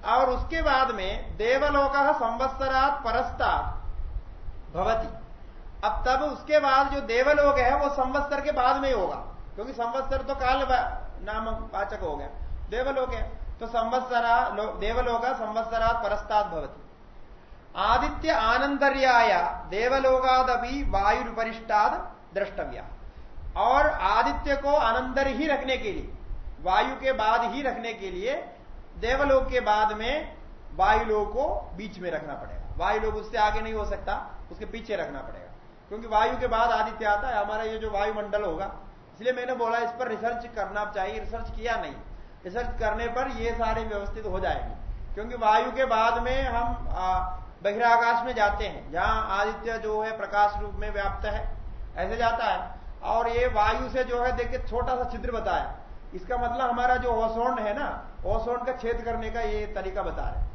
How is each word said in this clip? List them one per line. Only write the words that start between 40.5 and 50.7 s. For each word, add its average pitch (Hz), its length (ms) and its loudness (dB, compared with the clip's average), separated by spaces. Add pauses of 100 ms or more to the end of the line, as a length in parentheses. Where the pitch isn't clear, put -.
करना 202 300 -4
चाहिए, 208 340 -4
रिसर्च 175 300 -6
किया 220 260 -2
नहीं। 156 200 -6 (500)
रिसर्च 226 340 -4
करने 220 280 0
पर 247 200 -2
ये 226 240 -4
सारे 226 320 0
व्यवस्थित 208 420 -6
हो 190 140 -2
जाएंगे, 175 360 -2 (380)
क्योंकि 233 220 -6
वायु 226 360 4
के 254 140 2
बाद 226 380 2
में 262 240 0
हम, 240 420 -2
आ, 185 300 0 (440)
बहिराकाश 233 600 4
में 247 100 -2
जाते 208 320 2
हैं, 160 240 -10
जहां 196 480 0
आदित्य 220 380 -2
जो 214 260 -2
है 220 140 -4
प्रकाश 208 440 2
रूप 208 120 -4